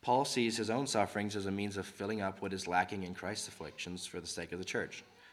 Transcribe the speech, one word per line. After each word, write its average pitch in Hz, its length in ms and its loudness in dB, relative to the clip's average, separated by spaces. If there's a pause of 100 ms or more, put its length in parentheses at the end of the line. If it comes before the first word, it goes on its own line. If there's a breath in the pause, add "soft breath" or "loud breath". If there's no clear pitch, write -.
Paul 127 240 6
sees 117 320 2
his 107 120 0
own 131 180 2
sufferings 104 480 2
as 98 100 -2
a 98 60 0
means 98 260 0
of 92 80 -2
filling 104 360 -2
up 98 200 -2
what 98 120 -2
is 92 140 -4
lacking 92 360 4
in 90 100 -6
Christ's 98 360 -4
afflictions 87 560 -8
for - 140 -6
the 85 80 -8
sake 85 240 -6
of 87 80 -4
the 92 60 -4
church, - 380 -2 (300 loud breath)